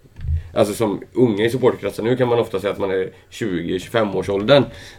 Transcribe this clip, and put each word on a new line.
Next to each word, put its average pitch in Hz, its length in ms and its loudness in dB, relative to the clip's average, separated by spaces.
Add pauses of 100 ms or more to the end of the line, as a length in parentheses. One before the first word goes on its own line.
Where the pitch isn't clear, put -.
(540)
Alltså 104 200 2
som 104 280 -2 (120)
unga 110 320 2
i 117 40 2
supportkretsar 104 540 0
nu 123 140 2
kan 123 100 2
man 120 120 2
ofta 104 200 -2
säga 95 140 -2
att 95 60 -10
man 98 120 -2
är 92 180 -2 (200)
tjugo, 90 500 -4
tjugofem 104 360 -2
års 92 140 -4
åldern. 110 340 4 (360)